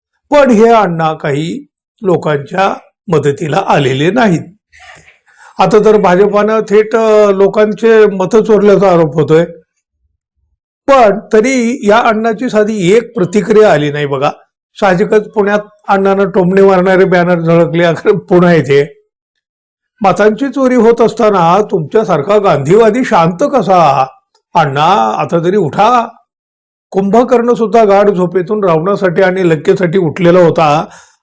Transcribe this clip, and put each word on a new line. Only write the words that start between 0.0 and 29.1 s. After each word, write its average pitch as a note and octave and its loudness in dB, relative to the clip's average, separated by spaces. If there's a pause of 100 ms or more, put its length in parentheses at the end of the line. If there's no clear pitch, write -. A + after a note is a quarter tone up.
पण C#4+ 4
हे A3+ 4
अण्णा F3 0
काही D#3+ -8 (360)
लोकांच्या F3 -2 (380)
मदतीला D3 -2
आलेले C#3+ 0
नाहीत. G#3 -2 (1040)
आता G3 2
तर G#3+ 4
भाजपानं G3+ 0
थेट, G#3+ 0
अ, G#3+ 2
लोकांचे G#3+ 2
मतं G3 0
चोरल्याचा G3 2
आरोप E3 0
होतोय. D#3 0 (1400)
पण A3+ 2 (140)
तरी A#3 -2
या G#3 2
अण्णाची A3+ -2
साधी G#3 0
एक A3+ 0
प्रतिक्रिया G3 2
आली D3 0
नाही D3 -6
बघा. C#3 -4 (500)
साहजिकच G#3 0
पुण्यात G#3 -2 (300)
अण्णांना G3 0
टोमणे F#3+ 0
मारणारे F#3+ 2
बॅनर F3 0
झळकले, E3 0
अखेर F#3 0
पुन्हा F3 2
येते. C#3+ -2 (960)
मतांची G#3 0
चोरी C4 -2
होत A#3 2
असताना G#3 0
तुमच्यासारखा F#3+ -2
गांधीवादी G3 0
शांत F3+ 0
कसा? D#3+ 0 (480)
अण्णा, D#3+ 0
आता D#3+ -4
तरी F3+ 0
उठा. G#3+ 0 (840)
कुंभकर्ण A#3+ 0
सुद्धा A3 0
गाढ G3+ 2
झोपेतून F#3 -4
रावणासाठी F3+ -2